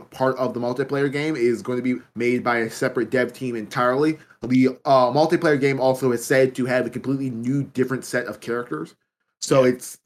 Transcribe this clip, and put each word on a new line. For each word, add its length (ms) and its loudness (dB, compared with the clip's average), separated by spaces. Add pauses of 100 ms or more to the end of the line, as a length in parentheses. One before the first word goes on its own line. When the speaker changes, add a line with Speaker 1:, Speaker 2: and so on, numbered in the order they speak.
(100)
Speaker 1:
part 280 0
of 160 -2
the 60 -6
multiplayer 520 -2
game, 240 -4
is 240 2
gonna 220 -4
be 140 0 (180)
made 280 0
by 160 0
a 120 -2
separate 400 -4
dev 240 0
team 200 -8
entirely. 640 0 (220)
The, 460 2
uh, 260 4
multiplayer 480 2
game 180 0
also 340 2
is 120 -4
said 300 4
to 100 -2
have 220 0
a 40 -6
completely 380 -4
new, 360 -2
different 420 -4
set 200 -4
of 140 -10
characters. 540 -8 (460)
So 240 4
Speaker 2:
Yeah. 80 6
Speaker 1:
it's 340 -12